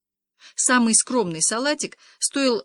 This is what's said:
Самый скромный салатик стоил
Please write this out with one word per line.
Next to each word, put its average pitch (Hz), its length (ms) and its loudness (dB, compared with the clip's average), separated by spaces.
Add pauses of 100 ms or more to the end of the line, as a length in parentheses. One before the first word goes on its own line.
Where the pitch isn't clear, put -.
(540)
Самый 233 400 2
скромный 180 480 0
салатик 277 560 -2 (200)
стоил 262 460 0